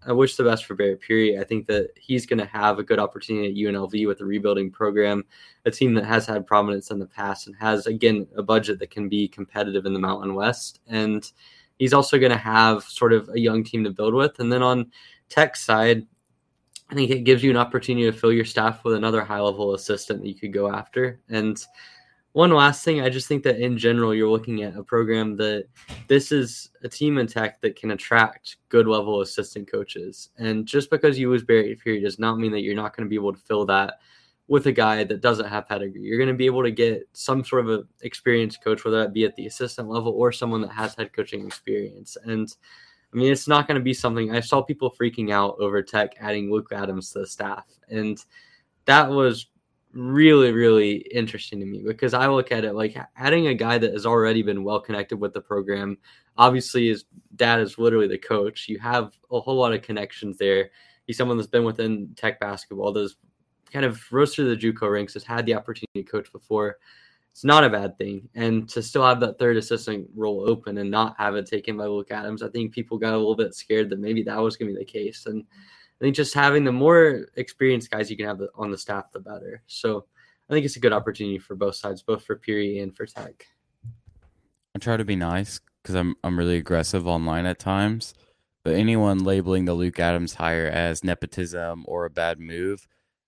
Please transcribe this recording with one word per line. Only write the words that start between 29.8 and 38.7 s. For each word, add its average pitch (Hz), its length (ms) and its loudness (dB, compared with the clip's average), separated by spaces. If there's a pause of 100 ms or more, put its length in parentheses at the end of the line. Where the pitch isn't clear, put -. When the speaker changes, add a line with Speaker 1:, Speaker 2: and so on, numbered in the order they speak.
Speaker 1:
And 110 280 -4
just 139 240 -2
because 147 300 2
you 123 100 0
lose 120 140 2
Barrett 110 380 2
Fury 107 180 -2
does 98 200 -4
not 113 180 0
mean 110 160 -2
that 104 80 -2
you're 101 120 -2
not 107 220 -6
gonna 107 140 -6
be 107 60 -2
able 101 180 -2
to - 60 -18
fill 104 260 -2
that 98 300 2 (520)
with 143 200 2
a 135 40 4
guy 107 320 2
that 98 180 -4
doesn't 110 280 2
have 104 180 -6
pedigree. 101 340 -6
You're 107 180 -2
gonna 131 140 2
be 127 120 0
able 131 180 2
to 120 80 0
get 113 400 0
some 131 320 -2
sort 123 220 0
of 113 40 -2
a 110 140 -2 (180)
experienced 117 600 -2
coach, 110 220 -2